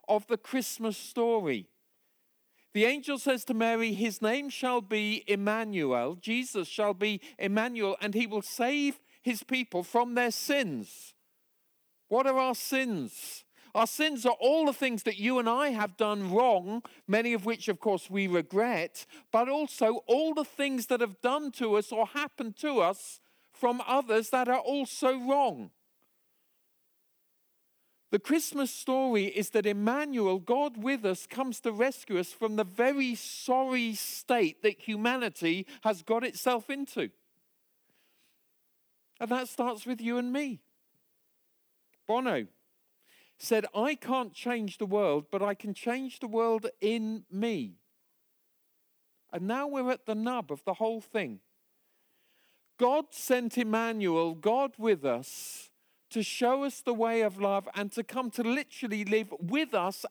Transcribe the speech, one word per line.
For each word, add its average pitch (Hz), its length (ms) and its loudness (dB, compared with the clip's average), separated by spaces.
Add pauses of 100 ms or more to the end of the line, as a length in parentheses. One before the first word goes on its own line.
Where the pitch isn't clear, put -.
of 208 200 2
the 233 100 0
Christmas 226 600 -4
story. 202 680 0 (1080)
The 208 120 4
angel 277 340 0
says 254 260 0
to 254 80 -2
Mary, 226 400 2
"His 208 280 -2
name 269 280 0
shall 247 320 0
be 214 460 0
Emmanuel, 196 880 0
Jesus 226 520 -2
shall 208 260 0
be 202 280 -2 (160)
Emmanuel, 214 640 0
and 202 120 -2
he 233 120 0
will 208 160 -4
save 285 580 -2 (220)
his 240 220 -2
people 226 400 -2
from 240 320 0
their 240 160 2
sins." 196 840 -2 (960)
What 247 180 4
are 262 140 4
our 262 160 2
sins? 226 880 -4 (320)
Our 220 120 4
sins 294 380 0
are 240 140 4
all 302 260 6
the 277 80 2
things 247 300 -2
that 208 140 -2
you 247 220 2
and 226 100 2
I 269 220 2
have 208 260 -2
done 208 340 0
wrong, 214 500 4 (240)
many 233 280 2
of 196 120 -2
which, 220 220 -2
of 190 140 -2
course, 196 280 0
we 196 180 0
regret, 180 800 0 (240)
but 240 200 4
also 254 480 2 (100)
all 311 260 4
the 294 120 0
things 269 420 -2
that 247 140 2
have 208 180 -2
done 277 340 0
to 220 220 0
us 214 160 2
or 220 160 2
happened 269 500 -6
to 285 220 0
us 185 400 0 (320)
from 247 340 0
others 226 440 2
that 254 180 2
are 254 140 2
also 262 560 0
wrong. 247 540 0 (2500)
The 208 100 2
Christmas 285 540 0
story 254 520 2
is 202 240 -2
that 208 160 2
Emmanuel, 214 760 0
God 240 420 0
with 240 240 0
us, 185 220 -2
comes 254 320 -6
to 226 140 -2
rescue 214 460 0
us 180 120 -4
from 214 240 -2
the 214 80 2
very 247 520 0
sorry 254 800 0
state - 680 0
that 214 180 2
humanity 214 880 -2 (140)
has 196 220 0
got 233 200 0
itself 240 460 -2
into. 269 420 -4 (2000)
And 226 100 -4
that 247 200 -2
starts 240 360 -4
with 240 140 -4
you 233 180 -2
and 247 140 -2
me. 269 300 -4 (1400)
Bono 214 420 0 (880)
said, 214 280 0 (100)
"I 254 200 0
can't 247 380 -4
change 226 440 -4
the 214 80 -4
world, 185 440 2
but 196 140 -2
I 208 100 0
can 208 200 -8
change 247 460 -6
the 254 100 -8
world 226 400 0 (100)
in 220 500 -2
me." 185 460 -2 (1600)
And 175 120 -4
now 262 220 -2
we're 262 240 0
at 247 140 -4
the 214 100 -2
nub 220 340 -2
of 143 140 -8
the 185 120 -2
whole 220 260 -2
thing. 139 400 -4 (1400)
God 277 360 2
sent 247 440 0
Emmanuel, 214 800 0
God 240 420 0
with 208 260 2
us, - 680 -4 (400)
to 220 140 -2
show 262 400 2
us 269 160 -4
the 240 140 -2
way 226 260 0
of 202 180 0
love 196 380 0
and 202 160 -6
to 233 100 -6
come 247 300 -4
to 240 100 -4
literally 226 600 -2
live 214 380 0
with 247 320 -2
us 190 380 -2